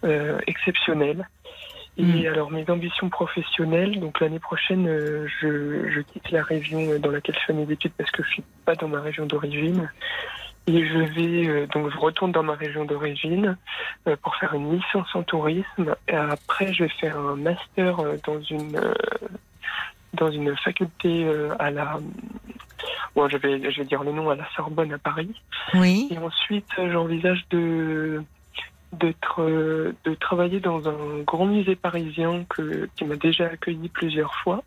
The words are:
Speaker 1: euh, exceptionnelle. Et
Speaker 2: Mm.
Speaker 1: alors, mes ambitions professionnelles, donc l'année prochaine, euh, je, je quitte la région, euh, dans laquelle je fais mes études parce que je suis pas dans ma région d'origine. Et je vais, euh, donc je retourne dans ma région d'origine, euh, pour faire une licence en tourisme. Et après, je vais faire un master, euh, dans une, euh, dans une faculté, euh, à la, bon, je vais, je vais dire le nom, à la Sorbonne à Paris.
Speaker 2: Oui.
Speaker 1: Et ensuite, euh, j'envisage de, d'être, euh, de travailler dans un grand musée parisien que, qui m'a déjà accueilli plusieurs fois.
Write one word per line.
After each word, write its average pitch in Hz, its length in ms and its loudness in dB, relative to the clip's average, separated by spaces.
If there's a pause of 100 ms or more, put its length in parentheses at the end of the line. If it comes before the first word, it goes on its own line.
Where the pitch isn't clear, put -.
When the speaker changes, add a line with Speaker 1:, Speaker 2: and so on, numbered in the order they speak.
Speaker 1:
euh, 151 340 2 (100)
exceptionnelle. 165 800 0 (680)
Et 175 60 2
Speaker 2:
Mm. 170 300 6
Speaker 1:
alors, 151 180 0
mes 160 180 -4
ambitions 175 400 0
professionnelles, 170 920 0
donc 160 200 -4
l'année 160 200 0
prochaine, 185 480 0
euh, 151 400 0 (140)
je, 147 500 0
je 147 100 0
quitte - 300 -8
la 160 120 4
région, 156 360 0
euh, 151 200 2
dans 147 120 2
laquelle 147 240 -2
je - 100 -2
fais 160 80 0
mes 151 180 0
études 156 260 -2
parce - 140 -2
que - 120 -2
je - 60 -2
suis - 140 -2 (220)
pas 165 100 4
dans 160 120 -4
ma 147 140 -2
région 151 240 -4
d'origine. 151 640 0 (760)
Et 165 200 6
je 160 120 2
vais, 165 480 2
euh, 147 200 2
donc 147 240 0
je 147 60 -8
retourne 165 340 2
dans 165 120 2
ma 156 100 0
région 151 320 -4
d'origine, 156 720 0 (500)
euh, 151 140 4
pour - 140 -2
faire - 180 -2
une 147 240 0
licence 185 360 0
en 175 100 0
tourisme. 160 720 0 (120)
Et - 80 2
après, 151 580 0
je 175 100 4
vais 156 60 2 (100)
faire 151 180 -2
un 143 180 -2
master, 175 640 0
euh, 151 260 0
dans 151 180 -2
une, 151 340 -4
euh, - 160 2 (1200)
dans 160 180 2
une 147 260 0
faculté, 170 680 0
euh, 151 340 0
à 147 120 2
la, 147 280 -4 (1160)
bon, 143 140 6
je 139 80 0
vais, 139 340 0
je 135 100 -6
vais 139 40 -2
dire 139 180 -2
le 147 80 -2
nom, 156 180 0
à 139 60 4
la 147 200 -10
Sorbonne 156 380 -2
à 147 60 -8
Paris. 160 340 -4 (400)
Speaker 2:
Oui. 185 380 6
Speaker 1:
Et 165 60 -4
ensuite, 165 500 -2 (100)
euh, 180 140 2
j'envisage 170 580 2
de, 160 760 0 (680)
d'être, 165 480 0
euh, 160 540 2 (100)
de 160 100 2
travailler 180 440 2
dans 165 280 0
un 151 380 -4
grand 170 200 2
musée 196 300 4
parisien 170 720 0
que, 156 460 -2
qui 160 100 -4
m'a 147 100 -2
déjà 165 300 2
accueilli 165 440 -6
plusieurs 151 460 -2
fois. 190 320 -2